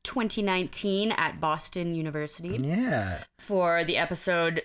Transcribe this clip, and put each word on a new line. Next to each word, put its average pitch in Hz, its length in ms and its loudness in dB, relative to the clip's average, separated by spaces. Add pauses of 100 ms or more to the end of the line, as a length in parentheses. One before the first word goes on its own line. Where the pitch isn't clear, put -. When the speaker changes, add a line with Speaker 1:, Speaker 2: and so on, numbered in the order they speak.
Speaker 1:
twenty 220 400 0
nineteen, 196 720 2
at 156 260 0
Boston 160 560 -2
University. 156 680 -4
Speaker 2:
Yeah. 135 640 0 (160)
Speaker 1:
For 170 440 2
the 165 140 0
episode 170 680 2